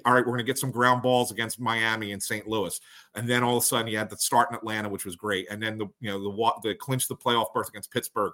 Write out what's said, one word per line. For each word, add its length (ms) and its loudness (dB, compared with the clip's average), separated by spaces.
"All 80 6
right, 120 8
we're 60 0
gonna 120 -2
get 140 -2
some 140 -4
ground 300 4
balls 280 4
against 300 -4
Miami 540 0
and 100 -6
Saint 240 -6
Louis." 320 -2
And 140 -6
then 160 4
all 140 4
of 60 2
a 20 2
sudden 220 0
he 60 -6
had 160 -2
the 60 -12
start 340 2
in 60 -8
Atlanta, 320 -4
which 160 -6
was 140 -10
great. 320 -2
And 120 -6
then 160 -4
the, 100 -4
you 100 -6
know, 140 -6
the 60 -2
wa-, 340 0
the 120 0
clinched 340 -4
the 80 -8
playoff 360 2
berth 140 -2
against 240 -16
Pittsburgh. 420 -2